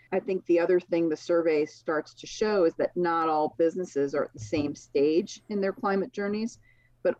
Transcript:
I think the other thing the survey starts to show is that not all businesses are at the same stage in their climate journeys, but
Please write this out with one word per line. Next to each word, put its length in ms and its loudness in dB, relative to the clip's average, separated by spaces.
I 80 0
think 260 -4
the 140 4
other 200 4
thing 300 0
the 80 -2
survey 480 2
starts 500 -6
to 120 -18
show 380 2
is 100 2
that 200 -2
not 320 0
all 300 0
businesses 560 0
are 120 0
at 80 -12
the 60 -18
same 360 -4
stage 760 0
in 120 -4
their 120 -2
climate 380 -2
journeys, 480 -6
but 160 0